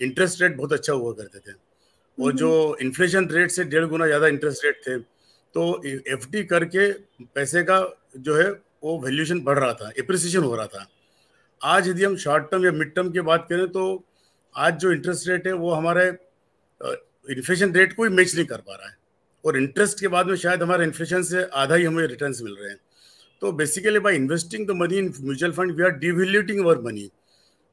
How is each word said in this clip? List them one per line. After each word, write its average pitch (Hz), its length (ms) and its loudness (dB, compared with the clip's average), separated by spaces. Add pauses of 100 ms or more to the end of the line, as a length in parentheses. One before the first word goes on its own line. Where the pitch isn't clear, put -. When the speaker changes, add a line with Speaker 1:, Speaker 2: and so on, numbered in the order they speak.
Speaker 1:
interest 175 400 0
rate 165 140 2
बहुत 139 160 -4
अच्छा 147 200 0
हुआ 120 200 -2
करते 101 260 -14
थे, 98 140 -20
और - 760 -8
Speaker 2:
हम्म। 135 80 0
Speaker 1:
जो 156 440 2
inflation 170 480 0
rate 170 220 2
से 180 140 -2
डेढ़ 156 200 2
गुना 160 220 0
ज़्यादा 151 200 4
interest 147 380 0
rate 147 240 0
थे, 127 100 -4 (560)
तो 175 320 -2
एफ़डी 135 580 -6
करके 175 480 2 (320)
पैसे 139 380 0
का 185 380 0 (160)
जो 143 180 -2
है 180 160 4 (340)
वो 160 160 -4
valuation 151 400 -2
बढ़ 143 180 2
रहा 127 160 0
था, 107 240 -12
appreciation 175 400 0
हो 123 180 0
रहा 110 100 -4
था। 98 220 -14 (760)
आज 175 260 2
यदि 185 160 0
हम 196 120 0
short 151 340 0
term 185 140 0
या 180 80 6
मिड 151 220 -4
term 185 160 -2
की 180 100 -2
बात 160 300 0
करें, 175 180 0
तो 190 360 -4 (520)
आज 165 220 2
जो 180 140 2
interest 165 360 -4
rate 180 180 -2
है, 190 60 0
वो 175 180 -2
हमारे, 170 360 2
अ, - 880 -10 (360)
inflation 170 420 0
rate 185 200 4
को 226 120 -2
ही 220 60 2
match 185 240 4
नहीं 165 120 0
कर - 120 -8
पा 98 160 -16
रहा 95 140 -18
है, - 80 -20 (480)
और 143 120 0
interest 165 440 0
के 196 80 0
बाद 175 180 2
में 185 100 0
शायद 175 260 0
हमारे 170 220 2
inflation 170 380 -2
से 180 220 0
आधा 139 300 0
ही 175 100 6
हमें 165 220 0
returns 127 360 -6
मिल 101 120 -10
रहे 101 160 -12
हैं। 98 80 -18 (640)
तो 196 120 -2
basically 190 480 0
by 196 180 2
investing 170 520 -2
the 180 120 -2
money 175 180 0
in 175 140 -4 (120)
mutual 147 260 -2
fund, 180 180 -2
we 156 100 -6
are 180 140 2 (100)
devaluing 190 640 0
our 165 100 6
money। 110 320 -8 (640)